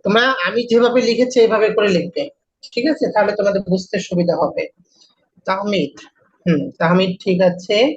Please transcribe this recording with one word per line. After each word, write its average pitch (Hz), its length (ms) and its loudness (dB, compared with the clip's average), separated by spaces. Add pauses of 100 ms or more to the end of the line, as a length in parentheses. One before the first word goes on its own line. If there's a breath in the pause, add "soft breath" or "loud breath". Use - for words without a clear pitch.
তোমরা 214 200 2 (200)
আমি 208 160 -2 (100)
যেভাবে 240 320 4
লিখেছি 233 380 0
এইভাবে 214 360 4
করে 214 200 2
লিখবে, - 260 -4 (500)
ঠিক 240 200 -4
আছে? 277 120 -2 (100)
তাহলে 208 240 2
তোমাদের 196 320 0
বুঝতে 190 260 -4 (120)
সুবিধা 175 280 0
হবে। 156 280 -4 (840 soft breath)
তাহমিদ, 190 480 -4 (520)
হুম, 156 160 0 (160)
তাহমিদ 180 340 0 (120)
ঠিক 185 180 0
আছে। 180 340 0 (200)